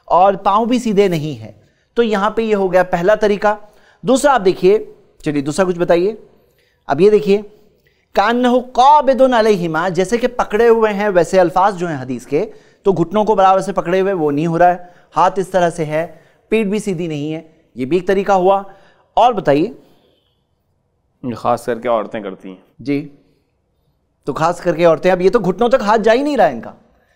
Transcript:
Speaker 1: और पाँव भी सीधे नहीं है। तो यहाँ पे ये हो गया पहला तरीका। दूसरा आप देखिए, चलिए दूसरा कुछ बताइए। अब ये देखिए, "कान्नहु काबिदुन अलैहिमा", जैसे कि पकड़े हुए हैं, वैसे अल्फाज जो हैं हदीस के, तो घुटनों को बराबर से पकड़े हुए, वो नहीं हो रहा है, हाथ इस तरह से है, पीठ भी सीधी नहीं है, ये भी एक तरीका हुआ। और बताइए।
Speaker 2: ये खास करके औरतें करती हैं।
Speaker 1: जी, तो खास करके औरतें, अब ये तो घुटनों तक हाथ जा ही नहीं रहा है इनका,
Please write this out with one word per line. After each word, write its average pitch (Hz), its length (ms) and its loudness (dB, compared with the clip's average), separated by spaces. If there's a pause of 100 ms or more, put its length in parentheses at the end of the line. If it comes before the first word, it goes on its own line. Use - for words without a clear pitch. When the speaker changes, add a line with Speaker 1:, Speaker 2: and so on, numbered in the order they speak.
Speaker 1:
और 190 260 4
पाँव 208 300 0
भी 240 140 -2
सीधे 202 300 0
नहीं 156 260 -4
है। 107 280 -18 (320)
तो 240 80 2
यहाँ 208 340 -2
पे 226 60 -2
ये 220 100 -2
हो 196 160 0
गया 180 140 4
पहला 180 320 0
तरीका। 208 420 0 (480)
दूसरा 269 260 2
आप 240 100 2
देखिए, 185 540 0 (300)
चलिए 147 160 -2
दूसरा 151 240 -2
कुछ 180 120 -2
बताइए। 175 500 0 (600)
अब 143 140 -2
ये 202 80 6
देखिए, 202 280 2 (800)
"कान्नहु 240 440 0
काबिदुन 262 720 4
अलैहिमा", 185 560 0
जैसे 185 280 -2
कि 240 100 -2
पकड़े 220 400 0
हुए 226 220 2
हैं, 208 200 -2
वैसे 180 300 2
अल्फाज 185 360 2
जो 175 120 -6
हैं 151 100 -8
हदीस 127 280 -10
के, 165 280 -4 (320)
तो 196 80 2
घुटनों 196 320 -2
को 214 100 0
बराबर 190 260 4
से 190 100 -8
पकड़े 180 280 -2
हुए, 196 140 -2
वो 151 180 -2
नहीं 151 160 -2
हो 165 100 -2
रहा 175 120 6
है, 180 240 -4 (180)
हाथ 180 260 2
इस 185 140 -6
तरह 175 180 0
से 165 140 -6
है, 156 380 -6 (280)
पीठ 220 180 0
भी 202 120 -4
सीधी 180 280 -6
नहीं 151 240 -6
है, - 460 -14
ये 127 80 -6
भी 156 120 -2
एक 185 100 -4
तरीका 196 260 0
हुआ। 196 320 2 (520)
और 233 160 4
बताइए। 160 420 0 (1500)
Speaker 2:
ये 120 120 -6
खास 120 280 -2
करके 120 240 -4
औरतें 107 340 -2
करती 95 260 -12
हैं। 92 140 -20 (180)
Speaker 1:
जी, 143 300 -6 (1120)
तो 143 80 -6
खास 165 280 -2
करके 175 240 0
औरतें, 170 260 2
अब 180 100 0
ये 190 80 2
तो 240 100 2
घुटनों 185 300 -2
तक 262 120 2
हाथ 214 160 0
जा 220 140 2
ही 254 120 0
नहीं 294 140 -2
रहा 190 100 4
है 139 60 -2
इनका, 110 200 -14 (420)